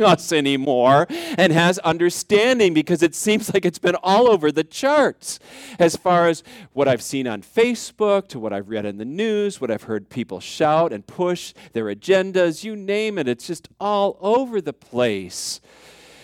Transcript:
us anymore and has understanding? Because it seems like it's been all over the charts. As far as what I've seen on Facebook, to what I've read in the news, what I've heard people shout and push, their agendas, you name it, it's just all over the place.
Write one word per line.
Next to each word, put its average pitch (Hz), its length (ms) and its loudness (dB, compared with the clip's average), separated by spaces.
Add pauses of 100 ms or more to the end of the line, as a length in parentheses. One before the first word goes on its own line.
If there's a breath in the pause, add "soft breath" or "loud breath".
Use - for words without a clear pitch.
us 175 320 4
anymore 139 760 2 (300 loud breath)
and 175 160 4
has 175 260 2
understanding? 190 920 2
Because 156 280 0
it 170 140 2
seems 214 380 -2
like 196 100 0
it's 175 160 -2
been 180 240 0
all 208 240 4
over 156 240 4
the 156 140 -2
charts. - 760 0 (400 loud breath)
As 170 160 4
far 175 320 2
as 165 160 -2 (300 loud breath)
what 135 160 2
I've 120 120 0
seen 135 240 -6
on 107 160 -6
Facebook, 214 840 0
to 135 120 -12
what 107 120 -6
I've 98 160 -6
read 104 180 -6
in 101 120 -8
the 110 80 -10
news, 208 560 -4
what 120 100 -4
I've 104 120 -4
heard 104 260 -6
people 98 320 -8
shout 160 500 0
and 104 160 -12
push, 180 460 -4 (180 loud breath)
their 113 140 -4
agendas, 180 800 0
you 220 100 -8
name 208 420 -4
it, 135 120 -4
it's - 180 -6
just - 220 -12 (100)
all 202 400 -2
over 233 400 0
the 147 140 -8
place. 104 880 -4 (640 loud breath)